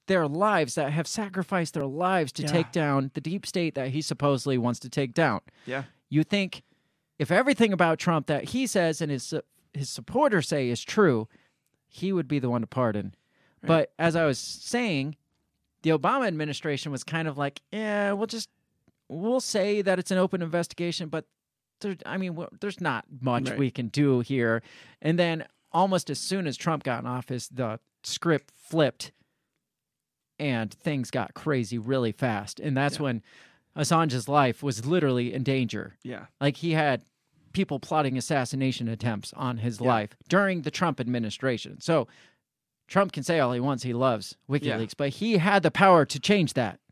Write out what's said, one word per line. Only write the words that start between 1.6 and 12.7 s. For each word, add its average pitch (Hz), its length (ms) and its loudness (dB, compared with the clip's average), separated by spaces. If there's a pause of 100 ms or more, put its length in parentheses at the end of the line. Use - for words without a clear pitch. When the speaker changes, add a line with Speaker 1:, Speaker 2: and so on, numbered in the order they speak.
Speaker 1:
their 143 120 -2
lives 165 460 0
to 147 100 -6
Speaker 2:
Yeah. 147 60 -2
Speaker 1:
take 165 240 2
down 139 420 0
the 147 60 -8
deep 175 260 -6
state 170 300 -2
that 135 140 -2
he 147 120 -2
supposedly 139 560 0
wants 120 220 0
to 131 80 -14
take 131 260 -4
down. 135 260 2 (260)
Speaker 2:
Yeah. 135 180 -6 (240)
Speaker 1:
You 151 160 2
think 196 380 -2 (560)
if 147 120 -2
everything 226 420 4
about 165 260 4
Trump 160 280 0
that 147 240 -2
he 254 160 -2
says 165 340 0
and 156 100 -2
his 131 120 -2
su-, - 200 -6 (300)
his 139 160 -6
supporters 214 600 2
say 139 200 0
is 120 140 -2
true, 127 460 2 (580)
he - 260 -6
would 170 160 0
be 147 100 0
the 127 120 0
one 120 120 0
to 107 40 -6
pardon. 104 480 -2 (480)